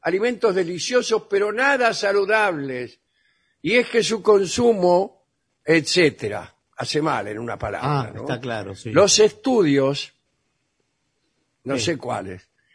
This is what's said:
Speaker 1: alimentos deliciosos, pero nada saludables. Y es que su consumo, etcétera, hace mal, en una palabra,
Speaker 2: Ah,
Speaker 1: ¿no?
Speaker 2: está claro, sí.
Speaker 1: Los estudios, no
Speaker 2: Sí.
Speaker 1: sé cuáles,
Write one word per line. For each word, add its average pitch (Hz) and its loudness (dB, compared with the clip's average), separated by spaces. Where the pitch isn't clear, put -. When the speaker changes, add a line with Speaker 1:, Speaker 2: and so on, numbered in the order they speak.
Speaker 1:
alimentos 196 0
deliciosos, 196 -2
pero 202 0
nada 247 0
saludables. 190 -2
Y 196 0
es 240 2
que 233 2
su 185 -2
consumo, 196 2
etcétera, 139 0
hace 147 -4
mal, 123 -2
en 107 -10
una 113 -8
palabra, 107 -6
Speaker 2:
Ah, 110 -8
Speaker 1:
¿no? 110 -12
Speaker 2:
está 131 -6
claro, 110 -8
sí. 110 -14
Speaker 1:
Los 190 4
estudios, 156 2
no 135 -4
Speaker 2:
Sí. 113 -4
Speaker 1:
sé 160 -2
cuáles, 98 -10